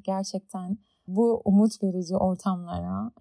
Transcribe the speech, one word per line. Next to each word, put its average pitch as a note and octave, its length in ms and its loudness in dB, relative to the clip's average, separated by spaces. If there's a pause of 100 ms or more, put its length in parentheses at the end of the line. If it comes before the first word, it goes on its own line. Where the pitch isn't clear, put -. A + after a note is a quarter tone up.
Gerçekten F#3+ 760 -4 (280)
bu A3+ 380 2
umut G#3 380 4
verici F#3 340 -2
ortamlara F#3 960 -2 (100)